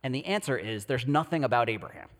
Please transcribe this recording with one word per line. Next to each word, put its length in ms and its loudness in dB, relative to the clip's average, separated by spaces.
And 120 -2
the 120 -4
answer 300 0
is 300 -4
there's 200 0
nothing 380 2
about 240 4
Abraham. 400 -6